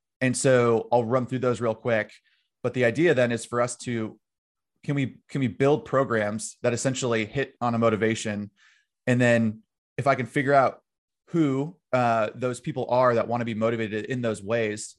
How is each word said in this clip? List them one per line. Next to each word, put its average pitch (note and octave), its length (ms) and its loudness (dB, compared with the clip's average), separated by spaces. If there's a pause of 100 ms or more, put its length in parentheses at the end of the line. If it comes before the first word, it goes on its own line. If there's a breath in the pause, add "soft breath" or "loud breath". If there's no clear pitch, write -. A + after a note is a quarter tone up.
(200)
and B2+ 160 0
so A#2+ 540 4
I'll A#2+ 140 2
run A#2+ 220 0
through B2+ 140 -6
those A#2+ 200 0
real A2+ 140 -2
quick. A2 380 -2 (500)
But A#2+ 120 -4
the B2 100 0
idea C3+ 300 2
then B2 160 2
is A#2 140 -4
for A#2+ 160 -4
us A#2+ 180 -2
to, A2+ 400 -6 (680)
can D3 100 -4
we, C3+ 240 -4 (100)
can C#3+ 120 -4
we C3 80 0
build C#3 360 2
programs A2 760 -2
that A#2+ 100 2
essentially A#2+ 540 -2
hit C3+ 340 -6
on A#2+ 140 -2
a A#2 40 -2
motivation? A2 720 0 (560)
And B2 140 2
then A#2 400 2 (360)
if A#2+ 100 -2
I C3+ 80 4
can B2+ 120 -4
figure C#3+ 280 0
out - 260 2 (480)
who, D3+ 480 0 (160)
uh, A#2 420 2
those B2 260 -6
people B2 300 -6
are B2 240 4
that G#2+ 140 0
wanna A#2+ 160 -2
be A2+ 100 -4
motivated A2 520 -2
in B2+ 160 -4
those G#2+ 200 -4
ways, G#2+ 560 -4